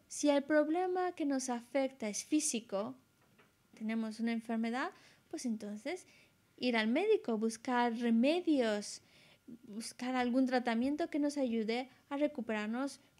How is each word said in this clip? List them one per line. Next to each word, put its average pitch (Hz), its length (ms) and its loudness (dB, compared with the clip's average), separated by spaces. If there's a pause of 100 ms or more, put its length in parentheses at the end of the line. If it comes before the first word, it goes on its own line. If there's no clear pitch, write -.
si - 220 2
el 285 140 4
problema 349 720 2
que 320 120 -4
nos 269 240 0
afecta 254 580 -2
es 202 160 -6
físico, 240 720 -2 (800)
tenemos 220 460 -4
una 226 120 0
enfermedad, 233 600 -2 (380)
pues 311 160 -8
entonces 214 640 -6 (500)
ir 247 200 0
al 214 100 2
médico, 330 500 2
buscar 240 600 0
remedios, 240 1040 2 (680)
buscar 240 480 -8
algún 247 300 2
tratamiento 254 640 0
que 302 100 -2
nos 285 180 0
ayude 233 520 0 (200)
a 285 80 -4
recuperarnos 247 800 -2 (200)